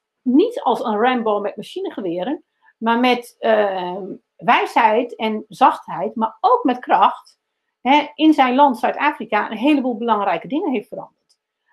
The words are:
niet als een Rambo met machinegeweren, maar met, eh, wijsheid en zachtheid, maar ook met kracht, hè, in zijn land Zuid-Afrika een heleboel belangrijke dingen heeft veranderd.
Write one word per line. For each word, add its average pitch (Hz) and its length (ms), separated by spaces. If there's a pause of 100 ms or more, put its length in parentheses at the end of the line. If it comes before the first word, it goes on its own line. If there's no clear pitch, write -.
(200)
niet 330 400
als - 220
een 214 160
Rambo 226 400
met 202 160
machinegeweren, 220 880 (340)
maar 233 220
met, 247 400
eh, 190 580 (380)
wijsheid 233 800
en 214 320
zachtheid, 196 680
maar 220 240
ook 480 240
met 247 160
kracht, - 600 (420)
hè, 285 320
in 311 200
zijn 254 220
land 269 240
Zuid-Afrika 240 720
een 214 60
heleboel 254 400
belangrijke 202 500
dingen 262 240
heeft 214 160
veranderd. - 500 (360)